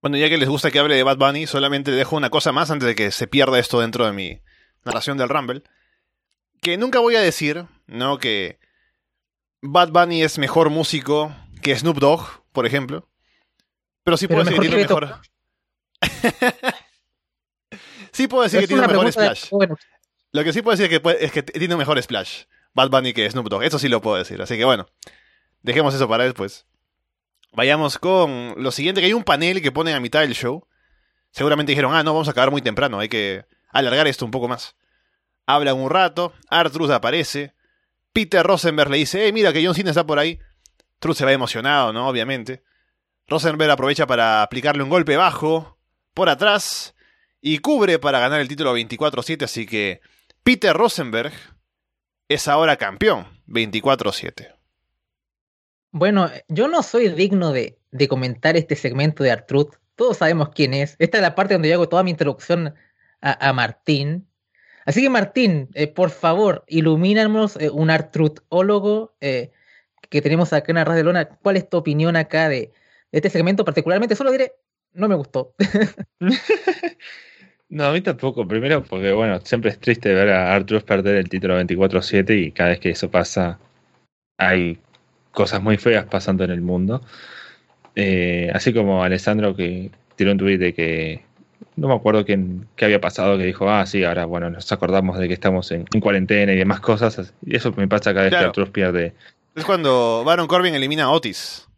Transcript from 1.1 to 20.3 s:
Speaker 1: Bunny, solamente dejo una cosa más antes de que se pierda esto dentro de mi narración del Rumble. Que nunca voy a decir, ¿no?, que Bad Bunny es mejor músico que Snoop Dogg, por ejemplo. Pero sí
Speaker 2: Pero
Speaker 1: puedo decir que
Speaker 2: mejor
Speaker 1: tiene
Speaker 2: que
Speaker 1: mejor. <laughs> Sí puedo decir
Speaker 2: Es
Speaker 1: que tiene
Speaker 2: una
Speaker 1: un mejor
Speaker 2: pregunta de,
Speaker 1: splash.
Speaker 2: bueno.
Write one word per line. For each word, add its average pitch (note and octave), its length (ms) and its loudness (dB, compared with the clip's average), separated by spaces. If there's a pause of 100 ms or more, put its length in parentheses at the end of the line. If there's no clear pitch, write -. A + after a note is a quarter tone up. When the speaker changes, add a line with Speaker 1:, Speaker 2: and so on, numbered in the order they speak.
Speaker 1:
Bunny, C#3 320 0
solamente C#3 420 -2
dejo C3 240 0
una C#3+ 160 -2
cosa C#3+ 220 0
más D3+ 180 0
antes C#3+ 160 -2
de A#2 80 0
que G#2 160 -2
se - 160 -6
pierda C3+ 320 2
esto A#2+ 220 0
dentro A#2 260 -2
de G#2 60 -2
mi G2 280 -10 (440)
narración B2 340 -6
del B2+ 100 -2
Rumble. C3+ 340 -4 (1000)
Que E3+ 160 -2
nunca B3+ 240 0
voy A#3 160 2
a A3 40 4
decir, E3 460 -2 (220)
¿no?, C3+ 300 -4
que G#2 420 -6 (1000)
Bad E3 280 2
Bunny E3+ 320 2
es D#3+ 160 -2
mejor D#3 320 2
músico D3+ 640 -2 (260)
que C#3 160 0
Snoop D3 220 -2
Dogg, C#3+ 540 2
por A#2+ 140 0
ejemplo. C#3 420 -4 (960)
Pero E3+ 120 2
sí F#3 120 -2
Speaker 2:
Pero E3 160 2
Speaker 1:
puedo F3+ 60 0
decir F#3+ 200 2
que B3 60 2
Speaker 2:
mejor F#3 240 2
Speaker 1:
tiene C#3+ 100 -8
Speaker 2:
que - 20 -16
Speaker 1:
mejor. - 200 -20 (680)
<laughs> - 720 -2 (1400)
Sí C4 160 -2
puedo B3 160 0
decir F#3+ 160 2
Speaker 2:
Es G3+ 60 4
Speaker 1:
que F#3+ 40 -4
tiene C4 120 2
Speaker 2:
una A#3+ 80 4
Speaker 1:
un G3 40 4
mejor F#3+ 200 4
Speaker 2:
pregunta G#3+ 180 2
de, - 60 -6
Speaker 1:
splash. - 140 -14
Speaker 2:
bueno. F#3+ 260 0 (560)